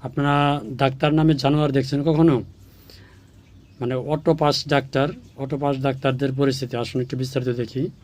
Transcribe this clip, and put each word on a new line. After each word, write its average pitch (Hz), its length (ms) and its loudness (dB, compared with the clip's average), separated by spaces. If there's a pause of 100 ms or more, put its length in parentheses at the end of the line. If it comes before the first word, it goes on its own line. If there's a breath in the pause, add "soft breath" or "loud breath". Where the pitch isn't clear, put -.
আপনারা 143 580 0 (160)
ডাক্তার 139 360 2
নামে 156 200 4
জানোয়ার 143 380 2
দেখছেন 139 320 0
কখনো? 151 400 4 (1400 loud breath)
মানে 127 160 -4
অটো 151 380 0
পাস 147 340 0
ডাক্তার, 139 400 0 (300)
অটো 135 200 -6
পাস 139 200 -2
ডাক্তারদের 135 560 -2
পরিস্থিতি। 131 440 -2
আসুন 120 240 -4
একটু 127 160 -6
বিস্তারিত 127 320 -4
দেখি। 123 400 -4 (140)